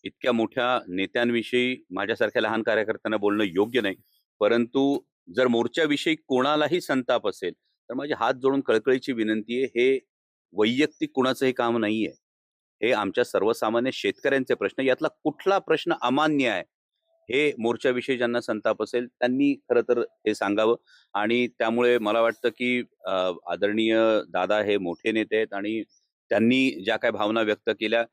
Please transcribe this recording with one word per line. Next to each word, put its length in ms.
इतक्या 280
मोठ्या 560
नेत्यांविषयी 1000
माझ्यासारख्या 520
लहान 200
कार्यकर्त्यांना 540
बोलणं 280
योग्य 360
नाही, 140
परंतु 600
जर 100
मोर्चाविषयी 680
कोणालाही 680
संताप 480
असेल, 320
तर 340
माझी 180
हात 220
जोडून 260
कळकळीची 520
विनंती 500
आहे, 40
हे 320
वैयक्तिक 640
कुणाचंही 380
काम 260
नाहीये. 340
हे 60
आमच्या 320
सर्वसामान्य 680
शेतकऱ्यांचे 640
प्रश्न, 280
यातला 260
कुठला 500
प्रश्न 440
अमान्य 460
आहे, 160
हे 260
मोर्चाविषयी 580
ज्यांना 240
संताप 420
असेल, 240
त्यांनी 480
खरं 260
तर 180
हे 360
सांगावं. 420
आणि 320
त्यामुळे 520
मला 220
वाटतं 280
की, 340
अ, 280
आदरणीय 500
दादा 340
हे 160
मोठे 340
नेते 240
आहेत 160
आणि 300
त्यांनी 420
ज्या 120
काही 160
भावना 300
व्यक्त 280
केल्या 420